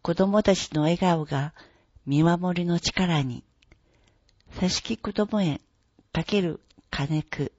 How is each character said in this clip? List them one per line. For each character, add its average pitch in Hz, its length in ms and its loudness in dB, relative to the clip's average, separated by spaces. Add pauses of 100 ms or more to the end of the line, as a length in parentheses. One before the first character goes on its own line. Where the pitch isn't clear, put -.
子 170 120 -2
ど 190 140 4
も 208 140 4
た 190 140 4
ち - 180 -8
の 151 100 2
笑 170 140 2
顔 170 280 2
が 143 280 -4 (520)
見 143 180 4
守 175 380 2
り 175 40 -2
の 175 140 0
力 170 420 0
に。 123 220 -6 (1160)
佐 185 100 0
敷 - 280 -4
こ - 140 -8
ど 208 160 -2
も 214 140 -2
園× 156 180 -2 (1300)
金 151 320 -2
久。 - 380 -8